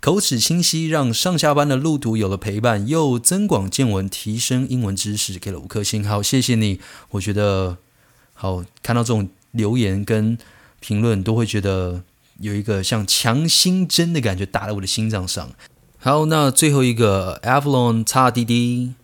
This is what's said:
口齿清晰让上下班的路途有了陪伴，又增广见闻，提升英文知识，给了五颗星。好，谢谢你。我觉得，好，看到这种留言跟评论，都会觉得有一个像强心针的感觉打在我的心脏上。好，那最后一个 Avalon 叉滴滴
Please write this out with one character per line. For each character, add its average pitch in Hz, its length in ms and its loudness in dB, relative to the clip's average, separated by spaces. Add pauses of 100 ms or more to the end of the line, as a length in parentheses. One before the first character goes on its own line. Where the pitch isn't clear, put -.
口 180 180 2
齿 127 200 0
清 170 220 0
晰 160 260 0
让 143 260 0
上 180 240 0
下 147 160 2
班 147 160 2
的 135 80 2
路 151 200 0
途 113 200 -2
有 104 100 2
了 98 80 0
陪 101 240 -4
伴， 110 280 0
又 143 300 0
增 190 300 0
广 101 220 0
见 131 200 0
闻， 95 200 -2
提 107 280 -6
升 127 300 -2
英 127 140 -2
文 98 140 -2
知 104 200 -4
识， 98 240 -6
给 101 120 -8
了 87 80 -8
五 - 80 -16
颗 104 160 -4
星。 104 200 -2
好， 104 180 0
谢 131 200 2
谢 123 140 2
你。 104 260 0 (300)
我 101 100 -4
觉 98 100 -4
得， 95 460 0 (560)
好， 92 320 -6 (160)
看 117 140 -2
到 120 80 2
这 110 40 -2
种 107 220 0 (220)
留 113 260 0
言 101 260 0
跟 110 340 0 (420)
评 104 200 -2
论， 110 240 2
都 110 120 0
会 117 100 2
觉 104 160 -2
得 92 400 -2 (380)
有 104 140 -6
一 101 100 -2
个 98 200 -2
像 107 220 -2
强 120 420 0
心 180 400 2
针 170 240 0
的 160 80 0
感 110 160 0
觉 95 120 -4
打 107 180 -4
在 107 80 -4
我 101 80 -6
的 95 60 -8
心 110 220 -2
脏 95 180 -4
上。 71 240 -8 (480)
好， 151 260 2
那 156 240 2
最 147 220 4
后 135 120 4
一 123 100 2
个 95 500 2
Avalon 123 600 2
叉 127 280 4
滴 120 120 0
滴 120 500 0 (100)